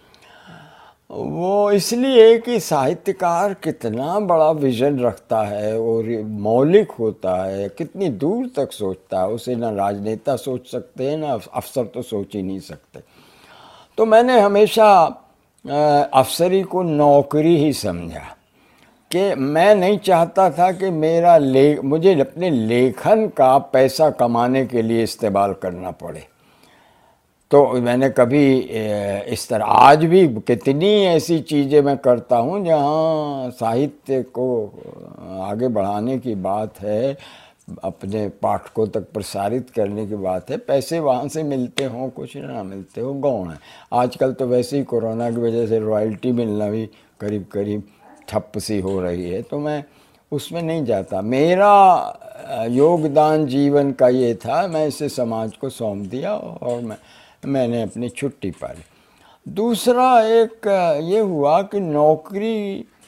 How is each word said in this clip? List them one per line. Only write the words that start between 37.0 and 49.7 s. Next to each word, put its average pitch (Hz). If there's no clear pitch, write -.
अपने 98
पाठकों 107
तक 104
प्रसारित 101
करने 104
की 104
बात 92
है, 139
पैसे 139
वहाँ 139
से 156
मिलते 139
हों, 127
कुछ 139
ना 135
मिलते 95
हों, 135
गौण 110
है। 78
आजकल 127
तो 131
वैसे 123
ही 135
कोरोना 117
की 117
वजह 117
से 113
रॉयल्टी 110
मिलना 104
भी 110
करीब 104
करीब 104
ठप्प 107
सी 101
हो 95
रही 87
है, 98
तो 147
मैं 147